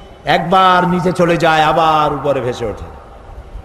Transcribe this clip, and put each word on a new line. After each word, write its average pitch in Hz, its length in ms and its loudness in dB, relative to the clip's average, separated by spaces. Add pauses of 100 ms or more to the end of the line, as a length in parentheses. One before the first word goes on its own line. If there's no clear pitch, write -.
(240)
একবার 180 640 2
নিচে 175 240 0
চলে 170 240 2
যায়, 160 260 2
আবার 156 500 2
উপরে 135 280 -2
ভেসে 120 260 -6
ওঠে। 95 320 -10 (680)